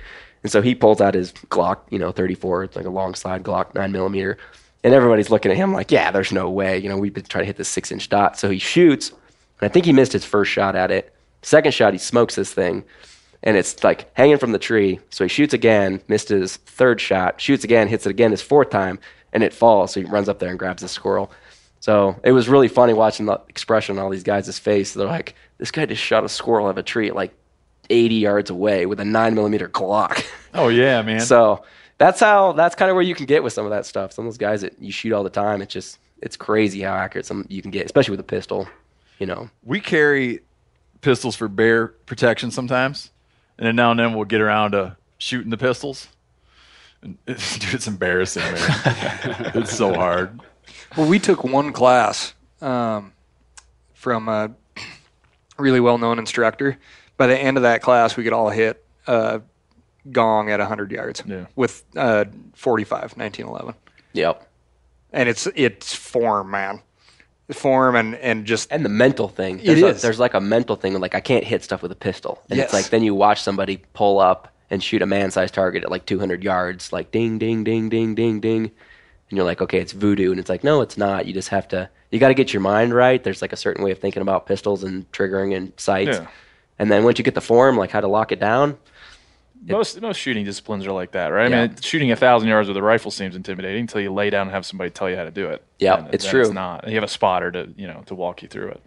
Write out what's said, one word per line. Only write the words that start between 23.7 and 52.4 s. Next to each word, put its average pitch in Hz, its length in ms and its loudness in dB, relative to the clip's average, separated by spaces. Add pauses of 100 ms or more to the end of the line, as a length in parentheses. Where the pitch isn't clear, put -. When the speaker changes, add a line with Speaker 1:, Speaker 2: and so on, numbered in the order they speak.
Speaker 1:
on 95 60 -4
all 95 60 -4
these 95 140 -8
guys' 98 340 -4
face. 104 360 0
They're 98 120 -4
like, - 300 -6 (240)
"This - 120 -8
guy 156 140 -2
just 113 160 -6
shot 110 220 2
a 101 60 -6
squirrel 110 360 0
out 98 60 0
of 92 60 -6
a 95 60 -6
tree, 110 280 -4
like, - 220 -6 (560)
eighty 117 260 4
yards 101 340 2
away 92 360 0
with 98 140 -4
a 101 60 -8
nine 113 300 2
millimeter 104 340 0
Glock." 98 600 -2
<laughs> - 240 -20
Speaker 2:
Oh, 151 160 2
yeah, 120 340 4
man. 110 180 -2
Speaker 1:
So 117 420 4 (360)
that's 180 200 6
how, 202 340 6
that's 165 200 2
kinda 190 220 2
where 185 80 2
you 180 100 -2
can 143 140 -8
get 147 160 4
with 117 100 -4
some 107 120 -4
of 104 40 -6
that 104 160 -4
stuff. 98 260 -6
Some 110 140 -10
of 113 60 -8
those 110 80 -18
guys 104 220 -2
that 92 180 -10
you 98 120 -12
shoot 110 220 -4
all 101 100 0
the 95 60 -6
time, 101 320 -2
it's 98 100 -12
just, - 280 -14 (220)
it's - 140 -12
crazy 107 460 0
how 95 140 -4
accurate 95 320 -8
some 98 200 -10
you 95 140 -12
can 98 80 -14
get, 92 160 -8
especially 123 260 2
with 98 100 -6
a - 20 -18
pistol, 98 440 -6 (520)
you 98 80 -6
know. 90 240 -10 (120)
Speaker 2:
We 160 160 -6
carry 143 600 2 (600)
pistols 123 340 0
for 113 120 -6
bear 113 400 2
protection 120 640 -2
sometimes, 127 600 -4 (480)
and 117 80 -2
then 113 80 0
now 120 160 6
and 117 80 2
then 117 140 2
we'll 107 120 -2
get 107 160 0
around 107 300 2
to 98 260 -2 (220)
shooting 117 320 -6
the 113 60 -4
pistols. 135 500 -4 (920)
<laughs> - 20 -20
Dude, 92 220 -18
it's 107 600 -8
embarrassing, 92 560 -2
man. - 1080 -4
<laughs> - 40 -
It's 113 200 -4
so 101 180 0
hard. 90 460 -2 (560)
Speaker 3:
Well, 156 120 2
we 190 120 4
took - 240 0
one 135 300 0
class, 123 600 2 (280)